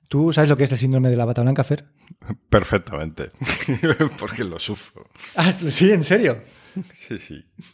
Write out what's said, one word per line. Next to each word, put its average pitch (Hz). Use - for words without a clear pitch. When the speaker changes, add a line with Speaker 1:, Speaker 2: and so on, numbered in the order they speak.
Speaker 1:
¿Tú 156
sabes 147
lo 143
que 135
es 123
el 127
síndrome 131
de 123
la 117
bata 120
blanca, 131
Fer? -
Speaker 2:
Perfectamente, 80
<laughs> 156
porque 113
lo 87
sufro. -
Speaker 1:
Ah, 175
¿sí? 180
¿En 180
serio? 170
Speaker 2:
Sí, -
sí. -